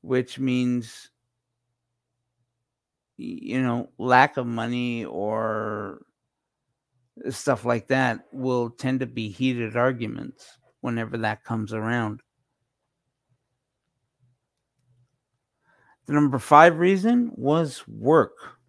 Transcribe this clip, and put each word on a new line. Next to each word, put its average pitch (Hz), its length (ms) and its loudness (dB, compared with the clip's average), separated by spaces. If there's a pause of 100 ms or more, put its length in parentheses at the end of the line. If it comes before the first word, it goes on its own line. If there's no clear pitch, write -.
Which 127 360 -4
means, 123 720 -4 (2000)
y-, - 220 -12
you 127 220 -6
know, 120 260 -4 (100)
lack 127 380 4
of 123 100 -4
money 117 580 -4
or 107 960 -6 (1300)
stuff 120 340 -4
like 120 240 -2
that 131 440 0
will 123 380 -2
tend 131 300 -4
to 127 60 -4
be 113 220 -8
heated 120 480 -4
arguments 120 840 -4 (220)
whenever 117 380 -6
that 107 260 -4
comes 110 280 -6
around. 110 480 -4 (3750)
The 143 80 -4
number 143 240 2
five 160 400 8
reason 202 560 2
was 147 520 -2
work 113 720 0 (100)